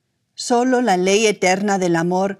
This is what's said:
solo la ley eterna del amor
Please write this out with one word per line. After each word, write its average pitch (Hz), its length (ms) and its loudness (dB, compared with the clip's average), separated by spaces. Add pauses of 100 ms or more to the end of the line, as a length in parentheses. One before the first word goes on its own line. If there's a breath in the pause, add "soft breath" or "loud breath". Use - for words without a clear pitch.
(340)
solo 247 480 0
la 190 160 0
ley 202 280 2
eterna 196 520 0
del 175 180 0
amor 185 440 -2